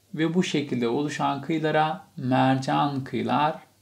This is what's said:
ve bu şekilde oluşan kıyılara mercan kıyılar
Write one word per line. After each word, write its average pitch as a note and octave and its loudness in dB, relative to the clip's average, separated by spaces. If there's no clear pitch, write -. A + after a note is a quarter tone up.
ve D#3+ 0
bu F#3 4
şekilde C3+ 0
oluşan C#3 -2
kıyılara D#3 0
mercan C3+ 0
kıyılar C3 0